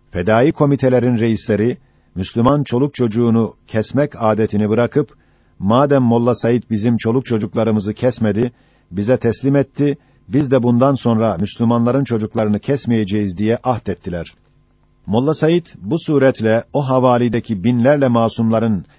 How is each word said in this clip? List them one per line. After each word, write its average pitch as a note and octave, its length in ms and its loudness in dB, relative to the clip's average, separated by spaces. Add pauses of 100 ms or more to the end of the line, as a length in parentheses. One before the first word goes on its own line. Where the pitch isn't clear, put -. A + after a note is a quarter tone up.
(120)
fedai A2 400 2
komitelerin B2+ 680 2
reisleri, A2 600 0 (380)
Müslüman A#2+ 480 0
çoluk B2+ 300 -2
çocuğunu A2+ 600 0 (140)
kesmek B2+ 500 -2
adetini G#2+ 520 0
bırakıp, A#2+ 460 0 (440)
"Madem C3 440 2
Molla A#2 320 2
Said A#2+ 360 0
bizim A2+ 260 0
çoluk A#2 280 -2
çocuklarımızı A2 680 -2
kesmedi, A#2+ 580 -2 (400)
bize G#2 260 0
teslim B2 380 -2
etti, C#3+ 420 -2 (300)
biz B2+ 240 -2
de C3 120 2
bundan B2 320 2
sonra A2+ 440 0
Müslümanların A#2 640 0
çocuklarını G#2+ 560 -2
kesmeyeceğiz." G#2+ 800 -2
diye A2 260 0
ahdettiler. G2 680 -6 (720)
Molla B2+ 280 0
Said, E3 320 0 (160)
bu A#2 180 -4
suretle B2+ 640 2 (100)
o C#3+ 160 -2
havalideki A#2+ 760 0
binlerle B2+ 440 2
masumların A2+ 800 0 (140)